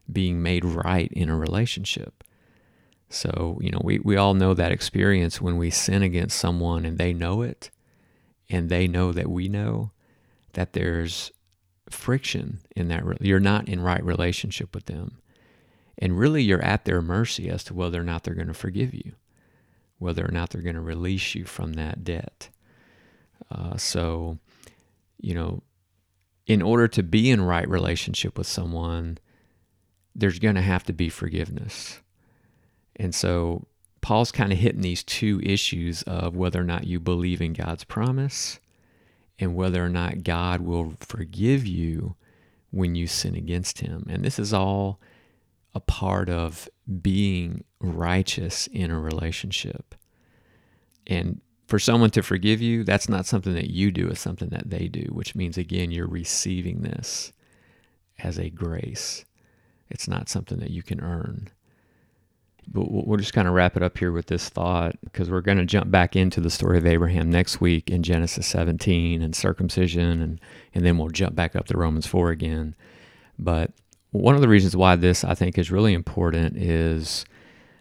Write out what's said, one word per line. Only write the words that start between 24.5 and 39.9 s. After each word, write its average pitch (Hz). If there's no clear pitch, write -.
you -
know, 87
in 107
order 113
to 107
be 107
in 110
right 90
relationship 87
with 85
someone, 85
there's 95
gonna 101
have 92
to 92
be 82
forgiveness. -
And 87
so 87
Paul's 113
kinda 101
hitting 98
these 90
two 104
issues 87
of 87
whether 90
or 90
not 87
you 87
believe 87
in 82
God's 82
promise 131
and 90
whether 90
or 87